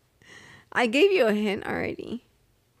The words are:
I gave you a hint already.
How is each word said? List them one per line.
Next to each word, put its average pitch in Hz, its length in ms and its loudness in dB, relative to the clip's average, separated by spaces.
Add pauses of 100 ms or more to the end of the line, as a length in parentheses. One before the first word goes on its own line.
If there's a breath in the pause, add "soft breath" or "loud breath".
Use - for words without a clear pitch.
(720 loud breath)
I 247 140 0
gave 285 260 4
you 330 140 4
a - 60 2
hint 208 340 -2
already. - 580 -8 (560)